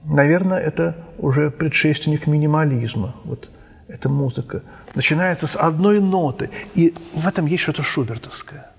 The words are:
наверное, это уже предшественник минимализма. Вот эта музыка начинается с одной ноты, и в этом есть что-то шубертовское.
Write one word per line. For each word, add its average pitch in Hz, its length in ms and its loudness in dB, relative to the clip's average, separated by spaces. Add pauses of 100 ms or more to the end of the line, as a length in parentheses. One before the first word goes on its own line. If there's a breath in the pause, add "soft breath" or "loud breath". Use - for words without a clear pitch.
наверное, 160 540 4
это 165 380 -2 (220)
уже 147 320 2
предшественник 151 760 0
минимализма. 147 960 0
Вот - 260 -10 (380 loud breath)
эта - 200 -6
музыка 139 540 -2 (320 loud breath)
начинается 170 520 0
с - 100 -6
одной 175 440 4
ноты, 185 500 0 (240 loud breath)
и 165 200 4 (200)
в 160 120 -2
этом 185 200 0
есть 170 160 0
что-то 151 200 -2
шубертовское. - 960 -6